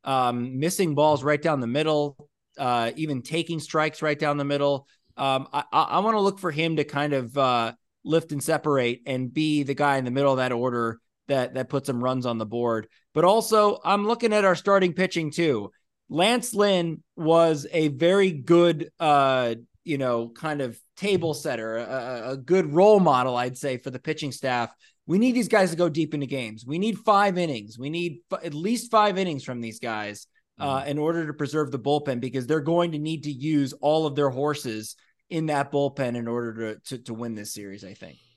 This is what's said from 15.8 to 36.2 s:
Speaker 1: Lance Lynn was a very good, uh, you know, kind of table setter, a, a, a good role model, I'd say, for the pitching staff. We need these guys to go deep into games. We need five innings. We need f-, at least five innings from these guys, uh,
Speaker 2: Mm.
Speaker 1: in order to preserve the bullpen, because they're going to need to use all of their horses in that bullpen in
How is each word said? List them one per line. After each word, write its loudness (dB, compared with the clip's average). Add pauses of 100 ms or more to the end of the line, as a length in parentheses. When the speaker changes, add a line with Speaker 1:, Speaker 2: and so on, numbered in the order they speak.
Speaker 1:
Lance 2
Lynn 0 (140)
was 4
a 2
very 4
good, 4
uh, 4 (280)
you -4
know, 0
kind -6
of -8 (160)
table -2
setter, -6
a, -4
a, -6
a -8
good 0
role 8
model, 4
I'd -2
say, -4
for -10
the -12
pitching -6
staff. -2 (340)
We 0
need 4
these 0
guys 4
to -6
go 4
deep -2
into -4
games. -8
We -6
need -2
five 4
innings. -4
We -8
need -4 (120)
f-, -6
at -8
least -4
five 4
innings -2
from -8
these -10
guys, -8 (320)
uh, -2
Speaker 2:
Mm. -6
Speaker 1:
in -4
order 0
to -8
preserve -2
the -6
bullpen, 0
because -6
they're 0
going 0
to -6
need -6
to -6
use 0
all 2
of -4
their 2
horses -4 (320)
in -4
that 0
bullpen -2
in -6